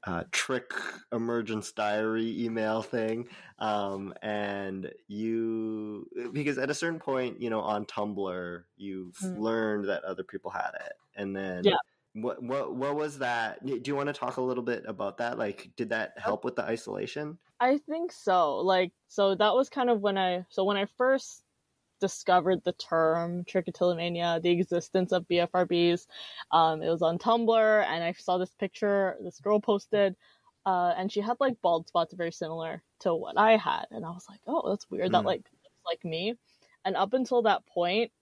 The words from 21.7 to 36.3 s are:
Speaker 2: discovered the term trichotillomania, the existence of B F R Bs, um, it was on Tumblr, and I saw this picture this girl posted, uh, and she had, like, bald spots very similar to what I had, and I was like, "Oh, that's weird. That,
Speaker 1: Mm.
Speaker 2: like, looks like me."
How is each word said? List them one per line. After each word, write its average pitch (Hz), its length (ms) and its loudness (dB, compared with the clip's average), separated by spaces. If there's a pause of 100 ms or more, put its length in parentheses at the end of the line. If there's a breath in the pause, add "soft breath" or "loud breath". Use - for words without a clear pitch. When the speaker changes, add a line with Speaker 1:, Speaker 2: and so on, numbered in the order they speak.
Speaker 2:
discovered 180 640 2
the 180 100 -2
term 170 720 0
trichotillomania, 170 960 0
the 175 80 2
existence 175 640 2
of 180 160 0
B 175 120 2
F 175 140 2
R 185 140 4
Bs, 170 400 2 (440 loud breath)
um, 160 300 4
it 165 80 -2
was 165 140 2
on 165 160 2
Tumblr, 220 680 6
and 165 180 -2
I 170 100 -2
saw 180 260 0
this 180 160 -4
picture 196 680 0
this 180 180 -12
girl 208 200 4
posted, 202 560 2 (500 soft breath)
uh, 180 320 2
and 190 140 -2
she 208 100 -2
had, 233 180 0
like, 262 220 0
bald 165 260 2
spots 170 280 0
very 170 160 -4
similar 165 500 -8 (200)
to 175 120 2
what - 240 -4
I 220 180 8
had, - 360 0
and - 120 -8
I 165 60 -8
was 175 180 -14
like, 202 200 -20
"Oh, 302 200 -2
that's - 220 -4
weird. - 220 0
That, - 100 6
Speaker 1:
Mm. 208 60 0
Speaker 2:
like, - 240 -4 (120)
looks - 220 -20
like 170 180 -6
me." 180 360 -4 (440 soft breath)